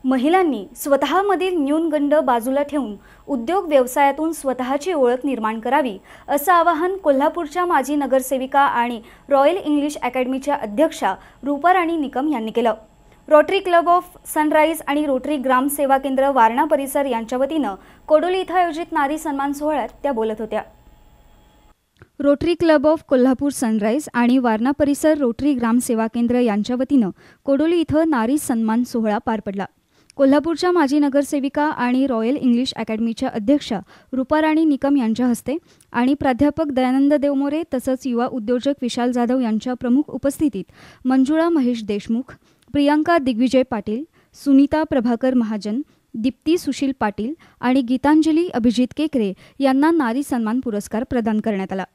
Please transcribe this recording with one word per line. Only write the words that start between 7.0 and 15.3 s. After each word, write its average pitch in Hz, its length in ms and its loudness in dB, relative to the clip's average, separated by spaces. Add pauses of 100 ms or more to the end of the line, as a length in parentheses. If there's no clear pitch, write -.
माजी 294 300 0
नगरसेविका 262 640 0
आणि 240 420 0 (280)
रॉयल 285 260 4
इंग्लिश 294 420 -2
अकॅडमीच्या 254 580 -4
अध्यक्षा 214 600 -2 (280)
रूपाराणी 330 540 2
निकम 294 360 -4
यांनी 220 180 -4
केलं. 233 220 0 (540)
रोटरी 302 320 4
क्लब 339 300 2
ऑफ 349 140 4 (300)
सनराइज 311 540 2
आणि 294 180 -2
रोटरी 277 320 -2